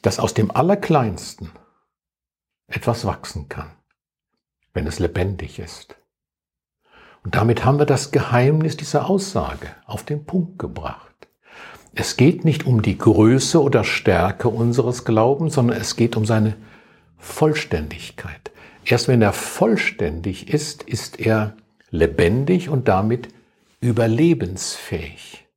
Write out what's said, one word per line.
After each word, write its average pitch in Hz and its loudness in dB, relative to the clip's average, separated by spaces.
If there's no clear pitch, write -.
dass - 0
aus - 0
dem 104 0
Allerkleinsten 135 0
etwas - -4
wachsen - -8
kann, - -12
wenn 78 -4
es 80 -8
lebendig 92 -4
ist. - -18
Und 92 -6
damit 113 2
haben 135 4
wir 147 4
das 135 0
Geheimnis 131 2
dieser - -4
Aussage 78 -2
auf - -10
den 147 -8
Punkt 180 -4
gebracht. - -12
Es - -6
geht 160 4
nicht 156 0
um 120 2
die 98 0
Größe 117 4
oder 123 4
Stärke 95 0
unseres 117 0
Glaubens, 131 2
sondern 120 2
es - -6
geht 117 2
um 107 0
seine 107 2
Vollständigkeit. - -4
Erst - 0
wenn 123 4
er 101 4
vollständig - -2
ist, - -4
ist - -8
er 110 0
lebendig 95 2
und 131 0
damit 107 0
überlebensfähig. 113 -2